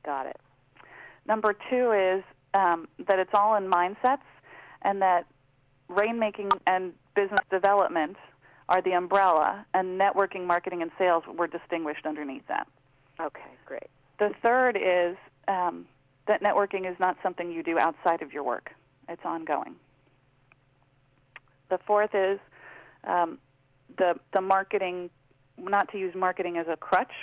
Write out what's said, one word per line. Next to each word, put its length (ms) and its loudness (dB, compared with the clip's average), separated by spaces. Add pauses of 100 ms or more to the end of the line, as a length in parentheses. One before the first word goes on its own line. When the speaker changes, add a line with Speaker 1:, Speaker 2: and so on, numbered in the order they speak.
Speaker 1:
Got 220 -6
it. 140 -12 (840)
Speaker 2:
Number 260 2 (160)
two 240 2
is, 320 2 (300)
um, 340 2 (120)
that 180 2
it's 160 -2
all 220 4
in 120 -2
mindsets, 540 0 (600)
and 200 0
that 240 4 (640)
rainmaking 600 -2 (160)
and 260 0 (200)
business 260 0 (100)
development 680 2 (520)
are 120 4
the 120 -2
umbrella, 840 2
and 260 -2
networking, 460 2
marketing, 360 -2
and 140 -6
sales 300 2
were 220 -4
distinguished 580 -8
underneath 400 -8
that. 220 -6 (500)
Speaker 1:
Okay, 320 -10 (140)
great. 240 -14 (300)
Speaker 2:
The 240 0
third 340 4
is, 400 2 (320)
um, 380 -2 (400)
that 160 2
networking 480 0
is 100 -10
not 220 2
something 280 -4
you 120 -8
do 160 -2
outside 420 0
of 120 -12
your 100 -8
work. 300 -6 (360)
It's 160 -14
ongoing. 520 -6 (1900)
The 80 0
fourth 360 0
is, 240 2 (680)
um, 340 -2 (580)
the, 220 0 (140)
the 100 0
marketing, 680 -2 (460)
not 360 -2
to 60 -8
use 160 -6
marketing 440 -2
as 100 -4
a 80 -4
crutch. 360 -2 (100)